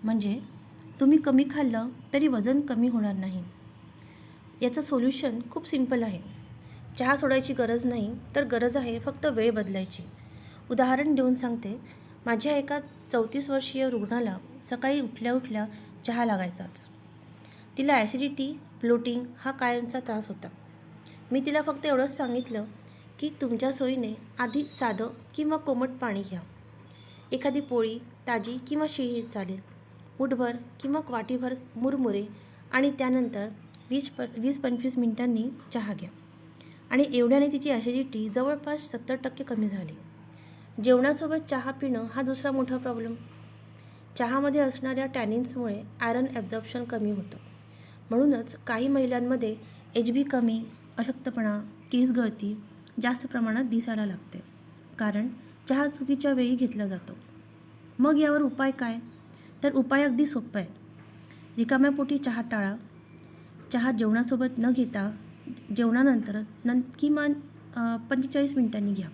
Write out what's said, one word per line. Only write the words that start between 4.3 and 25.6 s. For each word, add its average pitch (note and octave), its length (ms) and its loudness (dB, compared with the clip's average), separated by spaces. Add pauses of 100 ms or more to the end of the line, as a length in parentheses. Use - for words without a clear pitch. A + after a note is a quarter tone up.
याचं B3 200 0
सोल्युशन C4 580 0 (120)
खूप E4 160 -8
सिंपल C4 360 0
आहे. G3 160 -4 (800)
चहा B3+ 160 4
सोडायची C4+ 380 2
गरज A#3 320 0
नाही, A#3+ 300 -2 (200)
तर C#4+ 100 2
गरज A#3+ 320 0
आहे A#3+ 220 -2
फक्त C4+ 260 -6
वेळ A#3 260 2
बदलायची. F#3+ 520 -4 (680)
उदाहरण C4 440 4
देऊन B3+ 200 4
सांगते, A#3 440 -4 (460)
माझ्या A#3 320 2
एका C#4+ 220 -2 (320)
चौतीस B3+ 380 0
वर्षीय C4+ 400 0
रुग्णाला A3 480 -2 (260)
सकाळी C4 380 0
उठल्या A#3 320 -2
उठल्या B3 320 -2 (420)
चहा A#3+ 180 0
लागायचाच. F#3 640 -4 (880)
तिला C#4 160 4
ॲसिडिटी, C4+ 680 0 (220)
ब्लोटिंग A#3+ 440 2 (120)
हा C4 140 -4
कायमचा A#3+ 480 -2
त्रास A3 280 -6
होता. - 200 -12 (840)
मी C4+ 140 2
तिला D4 160 2
फक्त D4 240 -4
एवढंच C4+ 320 2
सांगितलं A#3+ 480 -4 (540)
की D4+ 100 -2 (120)
तुमच्या B3+ 300 0
सोयीने B3+ 420 -2 (260)
आधी C4 260 0
साधं A3+ 420 -2 (280)
किंवा D4+ 220 0
कोमट C4 320 0